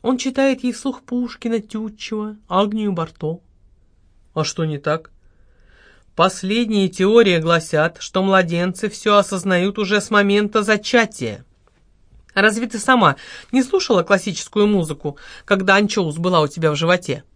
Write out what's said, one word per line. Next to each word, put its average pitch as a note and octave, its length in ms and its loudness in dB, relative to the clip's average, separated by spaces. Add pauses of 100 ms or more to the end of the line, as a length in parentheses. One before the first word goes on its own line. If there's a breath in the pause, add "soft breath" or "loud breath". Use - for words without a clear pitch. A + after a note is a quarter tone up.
Он B3+ 160 0
читает C4+ 460 -2
ей B3 80 -2
вслух B3+ 300 -8
Пушкина, A#3 580 -6
Тютчева, G#3+ 760 -10 (100)
Агнию G#3 460 -2
Барто. E3 480 -6 (920)
А D#3 120 -2
что - 180 -6
не D#3 140 -4
так? D#3 340 -6 (1040 soft breath)
Последние G3 720 0
теории G3 520 4
гласят, D#3+ 600 0
что - 240 -2
младенцы F3+ 640 0
все G#3 300 0
осознают F#3+ 600 0
уже G#3 220 0
с G3+ 100 -6
момента G#3 540 2
зачатия. G#3 800 -2 (920)
Разве A3 340 0
ты A3+ 120 -8
сама G#3 380 4 (340 loud breath)
не C4 100 2
слушала B3 420 2
классическую G3+ 640 0
музыку, D#3+ 500 -2 (260 loud breath)
когда G3 320 2
анчоус G3 400 0
была F3 240 0
у D3+ 80 2
тебя D#3 240 -2
в D3 60 -4
животе? E3 480 -2 (100)